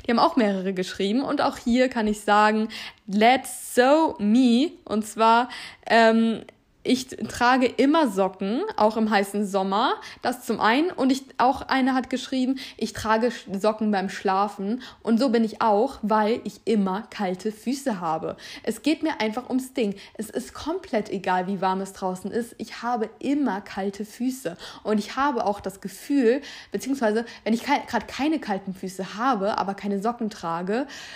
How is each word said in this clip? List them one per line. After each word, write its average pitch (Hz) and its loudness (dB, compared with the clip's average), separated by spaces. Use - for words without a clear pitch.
die - -2
haben 233 2
auch 330 4
mehrere 196 0
geschrieben 196 -2
und 277 -2
auch - 0
hier 254 2
kann 226 -2
ich 208 -2
sagen, 214 4
let's 226 2
so 285 6
me. 240 4
Und 214 -2
zwar, 226 4
ähm, 226 6
ich - 0
trage 247 2
immer 285 4
Socken, 196 0
auch 220 4
im 220 2
heißen 208 2
Sommer. 196 0
Das 254 -4
zum 220 -2
einen. 285 2
Und 262 0
ich, 262 -2
auch 262 2
eine 262 0
hat 254 -2
geschrieben, 262 -2
„Ich - -4
trage 226 2
Sch-, 202 -6
Socken 214 0
beim 196 0
Schlafen.“ 202 -2
Und 226 2
so 277 4
bin 226 4
ich - -6
auch, 214 2
weil 214 2
ich - -10
immer 196 0
kalte 190 -4
Füße 233 -6
habe. 160 -4
Es - -4
geht 302 0
mir 311 -2
einfach 220 -4
ums 254 -4
Ding. 202 -2
Es - -10
ist - -8
komplett 285 -4
egal, 185 -2
wie 196 -4
warm 190 0
es 190 -10
draußen 185 -6
ist. 233 -6
Ich - -12
habe 226 -4
immer 254 0
kalte 202 -6
Füße. 240 -6
Und 214 0
ich - -4
habe 262 0
auch 202 -2
das 190 -10
Gefühl, 262 2
beziehungsweise, 233 -2
wenn 214 2
ich 233 0
kei-, 269 0
grad 220 -4
keine 311 -2
kalten 190 -6
Füße 185 -10
habe, 220 0
aber 196 -2
keine 202 -4
Socken 226 -2
trage, 185 -4